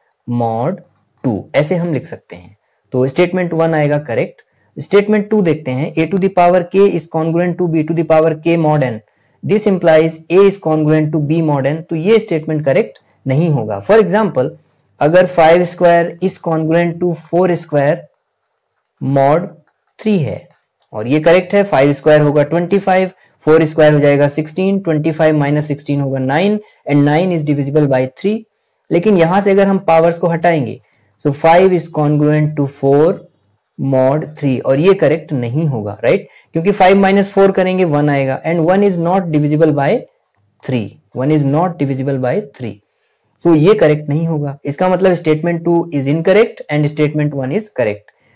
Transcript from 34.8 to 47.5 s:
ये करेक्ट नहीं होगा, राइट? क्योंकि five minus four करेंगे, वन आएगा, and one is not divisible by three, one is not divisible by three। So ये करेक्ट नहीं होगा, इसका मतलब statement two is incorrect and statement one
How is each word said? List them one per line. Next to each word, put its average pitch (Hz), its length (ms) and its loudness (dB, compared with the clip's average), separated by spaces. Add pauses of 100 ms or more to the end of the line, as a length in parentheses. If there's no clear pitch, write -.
ये 190 140 4
करेक्ट 156 380 -2
नहीं 131 340 -4
होगा, 107 380 -6
राइट? 180 240 0 (240)
क्योंकि 165 200 -2
five 196 320 4
minus 196 320 2
four 196 180 4
करेंगे, 185 300 0
वन 147 260 0
आएगा, 135 320 -2
and 165 240 -2
one 196 220 2
is 180 180 -2
not 175 260 -2
divisible 151 460 2
by 139 100 0 (760)
three, 117 240 -4 (300)
one 139 200 0
is 143 180 0
not 170 260 -2
divisible 135 460 -4
by 127 80 -2 (240)
three। 110 160 -12 (720)
So 170 120 4
ये 175 180 4
करेक्ट 151 340 0
नहीं 160 180 -2
होगा, 147 380 -6
इसका 147 240 -4
मतलब 185 260 0
statement 165 540 -2
two 170 100 2 (220)
is 139 140 -2
incorrect 190 480 0 (100)
and 147 200 -2
statement 147 480 -2
one 131 200 -6